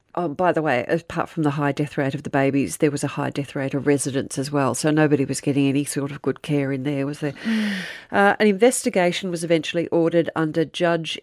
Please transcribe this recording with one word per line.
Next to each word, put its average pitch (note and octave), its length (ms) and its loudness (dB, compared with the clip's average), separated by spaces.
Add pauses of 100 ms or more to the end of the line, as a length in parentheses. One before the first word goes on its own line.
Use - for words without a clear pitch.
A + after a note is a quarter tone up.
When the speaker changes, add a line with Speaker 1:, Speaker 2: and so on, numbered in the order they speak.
(160)
Speaker 1:
Oh, F3 120 -2
by E3 240 2
the D#3 100 2
way, C3 260 2
apart E3 400 -2
from - 140 -4
the D3 100 2
high C#3+ 200 0
death D3 260 -4
rate C#3 160 0
of C#3 80 -6
the - 80 -12
babies, C3+ 480 0
there D3+ 140 2
was C#3+ 120 -4
a D3 40 -2
high C3+ 240 -4
death - 240 -6
rate C3+ 180 -4
of C#3 140 -2
residents C#3 500 0
as C#3+ 140 -6
well. C3+ 240 0
So D#3 160 0
nobody D3 340 4
was C#3 160 -6
getting C#3+ 260 2
any C#3 180 0
sort C#3+ 260 -4
of C#3+ 100 -12
good - 220 -4
care C#3+ 280 0
in C3+ 120 -4
there, C#3 240 -2
was D3 120 -8
there? C#3+ 140 -4 (100)
Speaker 2:
Mm. G#3+ 300 -2 (380)
Speaker 1:
Uh, G3+ 280 4
an A3 60 4
investigation G3 880 2
was E3+ 120 -4
eventually E3 440 0
ordered E3 480 2
under D#3 300 0
Judge E3+ 580 -2